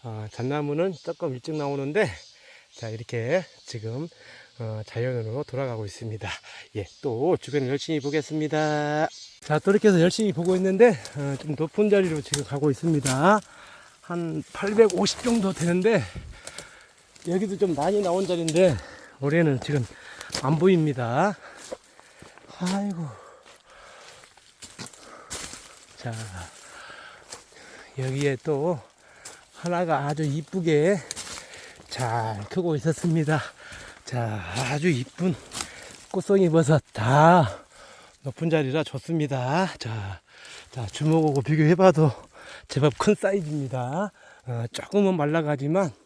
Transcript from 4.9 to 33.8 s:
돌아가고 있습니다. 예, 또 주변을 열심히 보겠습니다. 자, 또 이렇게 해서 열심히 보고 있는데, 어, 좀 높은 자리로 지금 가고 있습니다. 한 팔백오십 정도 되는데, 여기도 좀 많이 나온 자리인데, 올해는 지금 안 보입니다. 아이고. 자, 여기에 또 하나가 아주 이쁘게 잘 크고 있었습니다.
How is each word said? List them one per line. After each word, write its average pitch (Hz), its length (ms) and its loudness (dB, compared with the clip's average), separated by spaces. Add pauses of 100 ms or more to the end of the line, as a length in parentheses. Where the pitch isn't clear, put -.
돌아가고 123 420 -6
있습니다. 104 440 -10 (480)
예, 98 80 -4 (160)
또 143 340 0
주변을 135 320 -4
열심히 143 320 -2
보겠습니다. 151 1080 -2 (340)
자, 151 180 0
또 196 120 2
이렇게 214 180 6
해서 180 100 6
열심히 185 320 2
보고 175 240 2
있는데, 190 360 6 (260)
어, 139 240 -4
좀 151 160 -4
높은 202 320 0
자리로 180 320 4
지금 - 240 -4
가고 143 260 0
있습니다. 151 680 2 (640)
한 165 420 -6 (100)
팔백오십 202 680 4
정도 226 300 2
되는데, 180 500 2 (1300)
여기도 185 300 -2
좀 180 180 2
많이 190 260 2
나온 190 240 0
자리인데, 170 500 4 (440)
올해는 143 400 2
지금 139 260 -2 (580)
안 147 140 2
보입니다. 156 800 2 (1200)
아이고. 185 480 -2 (3000)
자, 117 160 -8 (1800)
여기에 131 480 -2
또 151 340 0 (720)
하나가 165 540 0
아주 151 160 -2
이쁘게 160 720 2 (920)
잘 113 560 -2
크고 170 320 -2
있었습니다. 160 640 0 (640)